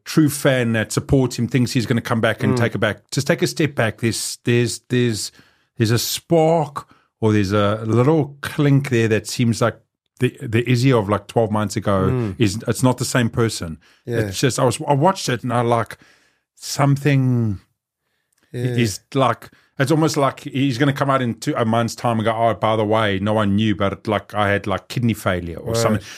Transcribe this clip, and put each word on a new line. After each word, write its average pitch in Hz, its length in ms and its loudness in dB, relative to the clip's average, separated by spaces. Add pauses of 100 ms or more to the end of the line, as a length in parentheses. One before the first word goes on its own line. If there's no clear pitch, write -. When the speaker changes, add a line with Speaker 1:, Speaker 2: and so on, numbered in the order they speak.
Speaker 1:
true 156 240 4
fan 131 440 0
that 107 180 -2
supports 127 460 0
him, 120 100 -2
thinks 123 260 0
he's 120 120 0
gonna 117 160 0
come 117 200 -2
back 113 220 0
and 107 100 2
Speaker 2:
Mm. - 40 -2
Speaker 1:
take 117 180 0
it 104 40 -6
back, 104 320 -2
just 139 160 -4
take 170 140 0
a 175 60 0
step 147 280 -2
back. 113 240 -2
There's, - 460 -4
there's, 120 340 0 (100)
there's, 123 420 0 (460)
there's 110 140 2
a 117 80 2
spark 160 880 0 (340)
or 110 120 4
there's 101 180 2
a 104 340 2
little 135 560 2
clink 139 480 0
there 113 200 2
that 107 180 0
seems 117 340 0
like 113 160 0 (420)
the, 123 220 -2
the 120 280 -2
Izzy 127 220 4
of, 107 180 2
like, 101 180 -2
twelve 113 240 0
months 107 240 -2
ago 98 340 0
Speaker 2:
Mm. 120 280 -2
Speaker 1:
is, 107 300 0
it's - 160 -2
not 127 140 2
the - 80 -6
same 120 240 0
person. 107 480 -4 (280)
Speaker 2:
Yeah. 117 140 -4
Speaker 1:
It's 101 200 -4
just, 131 200 0
I 135 60 2
was, 117 220 0
I 147 60 2
watched 175 360 0
it 123 140 -4
and 127 80 -6
I, 120 100 0
like, 117 360 -2 (580)
something 131 1040 0 (920)
Speaker 2:
Yeah. 123 80 -8 (140)
Speaker 1:
is, 113 240 0 (160)
like, 127 340 0 (300)
it's 135 100 2
almost 160 280 2
like 135 240 0
he's 131 360 -2
gonna 139 160 2
come 139 160 -2
out 131 140 2
in 117 160 -2
two, 143 180 -4
a 117 80 0
month's 113 300 0
time 117 240 -2
and 104 60 -2
go, 113 100 0
"Oh, 113 180 2
by 110 220 0
the 110 100 0
way, 107 340 2
no 107 140 0
one 101 220 2
knew, 107 200 2
but, 98 320 -4
like, 101 280 -2
I 104 140 2
had, 101 180 0
like, 95 220 -4
kidney 117 260 0
failure 85 420 -4
or 113 160 -6
Speaker 2:
Right. 113 80 0
Speaker 1:
something." 107 220 0 (140)